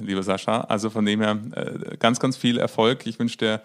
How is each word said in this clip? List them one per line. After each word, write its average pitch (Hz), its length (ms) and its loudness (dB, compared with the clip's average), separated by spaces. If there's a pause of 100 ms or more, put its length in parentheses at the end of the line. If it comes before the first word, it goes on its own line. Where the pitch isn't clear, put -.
lieber 98 220 -4
Sascha. 98 400 -2
Also 110 280 -2
von 107 160 0
dem 107 160 2
her, 107 160 2 (180)
äh, - 420 -8
ganz, 117 220 4
ganz 131 160 0
viel 120 220 2
Erfolg. 120 480 2
Ich 113 120 -8
wünsche 117 200 -2
dir 110 260 0